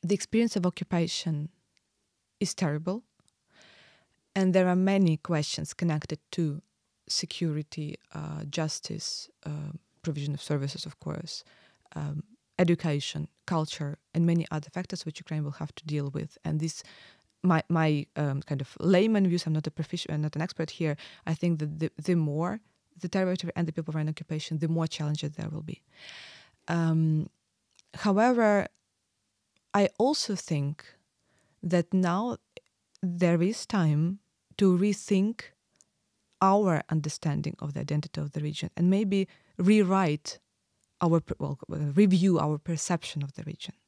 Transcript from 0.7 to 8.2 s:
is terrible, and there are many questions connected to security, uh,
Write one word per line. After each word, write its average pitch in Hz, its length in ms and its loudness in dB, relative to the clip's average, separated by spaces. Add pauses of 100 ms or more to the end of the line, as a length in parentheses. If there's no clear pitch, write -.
is - 160 -4
terrible, 165 480 -2 (1300)
and 190 200 4
there 185 140 6
are 180 80 4
many 190 400 4
questions 151 580 -4
connected 156 440 -2 (140)
to 156 300 -2 (460)
security, 151 880 -4 (180)
uh, 156 300 -8